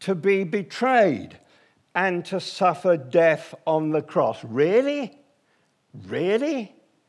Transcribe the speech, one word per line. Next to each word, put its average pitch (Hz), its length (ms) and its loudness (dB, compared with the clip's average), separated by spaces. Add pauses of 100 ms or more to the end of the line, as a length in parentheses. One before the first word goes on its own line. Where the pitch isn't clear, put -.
to 190 140 -4
be 190 300 0
betrayed 202 920 0 (560)
and 175 300 -2
to 185 160 -6
suffer 180 560 2
death 151 580 2 (120)
on 156 240 0
the 151 100 0
cross." 143 440 -2
Really? 208 760 0 (880)
Really? 208 680 -2 (340)